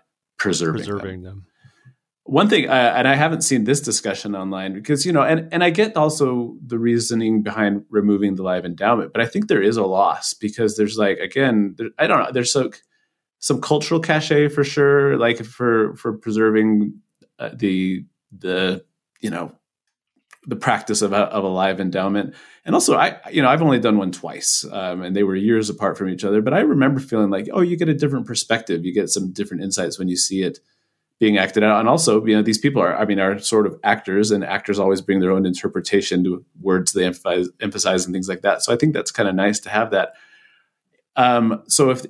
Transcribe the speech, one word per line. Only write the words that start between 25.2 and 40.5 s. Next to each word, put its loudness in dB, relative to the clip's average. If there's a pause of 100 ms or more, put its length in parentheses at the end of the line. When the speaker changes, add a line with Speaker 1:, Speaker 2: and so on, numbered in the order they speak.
Speaker 1:
were 0
years 2
apart -4
from -4
each -6
other, 2
but 0
I 2
remember 2
feeling 0
like, -4
oh, 0
you 0
get 0
a 4
different -2
perspective. -4
You -6
get 0
some -2
different -8
insights -4
when -4
you -4
see -2
it -4 (580)
being 4
acted 2
out. 4
And 0
also, 2
you 4
know, 4
these 0
people 0
are, 2
I 0
mean, 0
are 0
sort 2
of -6
actors, 0
and 0
actors -4
always 2
bring 0
their 2
own 2
interpretation -2
to -4 (160)
words 0
they 0
emphasize, -2 (140)
emphasize -2
and -6
things -6
like -6
that. 0
So 0
I 2
think 2
that's -6
kinda 0
nice 0
to -14
have -2
that. 0 (1040)